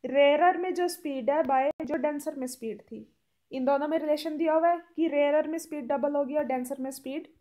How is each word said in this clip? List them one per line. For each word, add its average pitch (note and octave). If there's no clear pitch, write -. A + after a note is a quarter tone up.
रेयरर D4
में F4+
जो F4
स्पीड C#4
है D4+
by C4+
जो C#4
डेंसर D4
में C4
स्पीड A3+
थी, A3
इन C4
दोनों C#4
में D#4+
रिलेशन D4+
दिया D#4
हुआ E4
है E4+
कि D#4+
रेयरर C#4+
में D#4+
स्पीड D4
डबल C#4+
होगी C#4+
और D4
डेंसर B3+
में B3+
स्पीड C4+